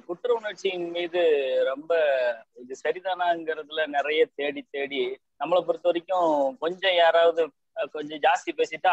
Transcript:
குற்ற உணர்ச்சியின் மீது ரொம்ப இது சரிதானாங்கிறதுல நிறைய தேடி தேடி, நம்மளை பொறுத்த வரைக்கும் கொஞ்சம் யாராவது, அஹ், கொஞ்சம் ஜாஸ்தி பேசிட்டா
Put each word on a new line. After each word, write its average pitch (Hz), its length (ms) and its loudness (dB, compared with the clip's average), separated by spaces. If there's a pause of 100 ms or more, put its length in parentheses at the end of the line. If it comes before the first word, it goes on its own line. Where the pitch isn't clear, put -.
குற்ற 180 280 -2
உணர்ச்சியின் 190 560 -6
மீது 175 300 -2 (440)
ரொம்ப 147 320 -2 (680)
இது 127 140 -14 (120)
சரிதானாங்கிறதுல 165 1000 -4
நிறைய 143 480 2
தேடி 143 360 -6
தேடி, 131 480 -4 (200)
நம்மளை 165 260 0
பொறுத்த 165 180 -2
வரைக்கும் 170 760 0
கொஞ்சம் 185 360 -2
யாராவது, 165 560 4 (240)
அஹ், 139 160 -6
கொஞ்சம் 151 280 -10
ஜாஸ்தி 170 340 0
பேசிட்டா 160 400 0